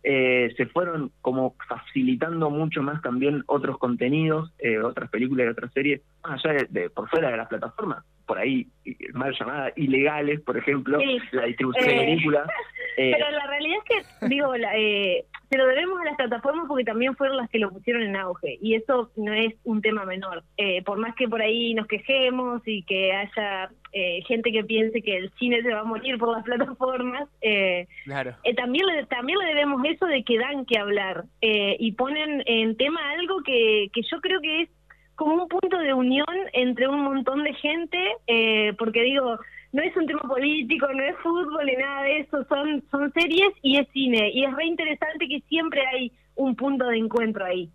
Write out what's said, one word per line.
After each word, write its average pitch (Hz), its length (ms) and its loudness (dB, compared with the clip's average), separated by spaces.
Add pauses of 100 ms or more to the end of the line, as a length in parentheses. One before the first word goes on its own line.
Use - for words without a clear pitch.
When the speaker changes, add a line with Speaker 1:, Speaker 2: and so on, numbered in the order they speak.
Speaker 1:
eh, 127 540 4
se 131 80 0
fueron 160 560 -2
como 131 340 0 (140)
facilitando 135 800 0
mucho 156 340 -2
más 147 200 -2
también 135 440 0
otros 135 300 0
contenidos, 156 800 0
eh, 113 200 0
otras 120 320 -4
películas 127 380 0
y - 20 0
otras 117 240 -8
series, 139 260 0 (240)
más 143 180 -6
allá 156 120 0
de, 135 260 0
de, 87 80 -4
por - 220 -8
fuera 156 200 2
de 113 60 -2
las 113 120 -6
plataformas, 117 540 -6 (240)
por 98 120 -2
ahí, 127 280 0 (180)
eh, - 120 -12 (180)
mal 131 240 -4
llamadas, 131 380 -4
ilegales, 147 640 2
por 117 180 -2
ejemplo, 139 420 0
Speaker 2:
Sí. 139 180 0 (140)
Speaker 1:
la 127 140 0
distribución 131 400 0
de - 80 6
Speaker 2:
Eh, - 120 4
Speaker 1:
películas. 151 420 2
Speaker 2:
<laughs> 640 100 -6 (400)
Speaker 1:
Eh, 131 160 4
Speaker 2:
pero 294 160 2
la 294 160 -2
realidad 294 380 -2
es - 0 - (360)
que, 214 60 -2
digo, 269 300 2
la, 226 180 -2
eh, 202 520 2 (240)
se 269 80 2
lo 262 80 6
debemos 349 340 2
a 339 60 -6
las 294 100 -4
plataformas 277 500 0
porque 269 160 0
también 233 320 0
fueron 269 220 0
las 240 140 -4
que 226 80 -2
lo 202 120 0
pusieron 233 320 -2
en 196 140 -2
auge, 180 460 -6
y 220 120 2
eso 226 420 0
no 214 180 -2
es 220 180 2 (120)
un 214 180 0
tema 214 240 0
menor. 185 380 -8 (120)
Eh, 190 260 0
por 202 140 -4
más 226 180 -4
que 247 140 0
por 220 140 -2
ahí 233 320 0
nos 220 140 -2
quejemos 254 760 0
y 208 200 -4
que 190 280 0
haya, 196 580 -4 (220)
eh, 180 340 -2
gente 226 240 0
que 220 140 0
piense 220 380 0
que 202 160 -2
el 190 200 -8
cine 240 240 2
se 233 120 0
va 214 60 -2
a 220 40 -6
morir 226 320 -4
por 233 180 0
las 220 100 -6
<laughs> 247 320 -2
plataformas, 254 520 -2 (140)
eh, 190 440 2 (180)
Speaker 3:
Claro. 135 300 -6 (100)
Speaker 2:
eh, 240 100 2
también 254 320 2
le, 311 180 0
también 262 360 -2
le 381 40 -2
debemos 285 400 2
eso 330 220 0
de 269 180 2
que 226 140 4
dan 269 260 -2
que 220 140 2
hablar, 202 460 -2 (180)
eh, 208 360 2
y 226 140 -2
ponen 285 540 -2
en 226 320 2
tema 294 320 0
algo 349 320 -2
que, 220 500 4
que 233 80 -2 (100)
yo 330 120 -6
creo 370 180 0
que 311 220 -2
es 330 80 -4 (460)
como 311 260 2
un 349 60 -6
punto 370 300 0
de 294 140 2
unión 262 340 4 (280)
entre 254 340 2
un 285 140 0
montón 269 420 0
de 294 80 -2
gente, 330 460 -2 (280)
eh, 220 520 4
porque 226 240 0
digo, 254 360 4 (340)
no 285 100 2
es 339 140 -2
un 330 100 4
tema 302 160 -2
político, 277 720 2
no 269 80 -2
es 294 200 -2
fútbol 311 440 0
ni 262 80 2
nada 277 280 -2
de 294 180 2
eso, 277 280 -4
son, 294 420 0
son 277 220 0
series 349 380 4 (120)
y 269 160 4
es 240 140 2
cine, 240 400 2
y 262 120 2
es 269 100 -2
re 302 120 -2
interesante 320 600 -2
que 277 200 -4
siempre 320 380 0
hay 254 260 -4 (220)
un 269 200 0
punto 269 320 0
de 233 120 4
encuentro 220 460 0
ahí. 180 300 -2